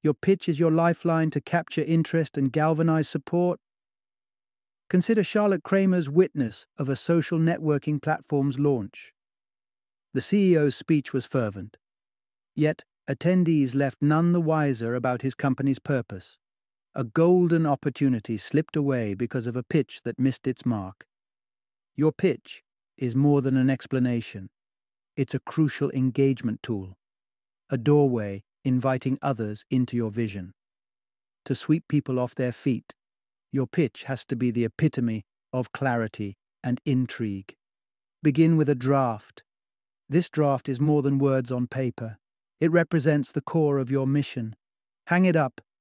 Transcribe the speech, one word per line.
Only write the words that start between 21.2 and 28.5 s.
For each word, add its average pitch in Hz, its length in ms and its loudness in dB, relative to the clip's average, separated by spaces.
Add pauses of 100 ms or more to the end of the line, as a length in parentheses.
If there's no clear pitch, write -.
Your 151 160 2
pitch - 500 -4 (340)
is 120 200 -4
more 143 260 4
than 131 160 2
an 131 140 4
explanation. 123 800 -4 (680)
It's 139 160 -2
a 135 60 -4
crucial 147 520 0
engagement 131 720 0
tool, 95 360 -8 (760)
a 135 60 -2
doorway 120 680 2 (200)